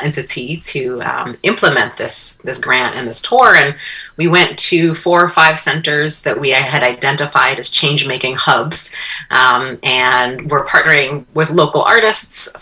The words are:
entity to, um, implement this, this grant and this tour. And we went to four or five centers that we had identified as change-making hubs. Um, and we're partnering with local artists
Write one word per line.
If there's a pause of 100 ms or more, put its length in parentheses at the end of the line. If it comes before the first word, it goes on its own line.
entity
to,
um,
implement
this,
this
grant
and
this
tour.
And (400)
we
went
to
four
or
five
centers
that
we
had
identified
as
change-making
hubs. (380)
Um,
and
we're
partnering (100)
with
local
artists